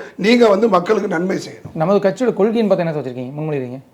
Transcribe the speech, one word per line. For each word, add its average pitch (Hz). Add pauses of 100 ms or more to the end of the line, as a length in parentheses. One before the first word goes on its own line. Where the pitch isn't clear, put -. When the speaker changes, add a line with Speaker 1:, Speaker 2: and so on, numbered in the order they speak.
(160)
Speaker 1:
நீங்க 233
வந்து 208
மக்களுக்கு 202
நன்மை 185
செய்யணும். -
Speaker 2:
நமது 190
கட்சியோட 220
கொள்கைன்னு 220
பார்த்தா 185
என்ன 165
வச்சிருக்கீங்க, 127
முன்மொழிறீங்க? 135 (140)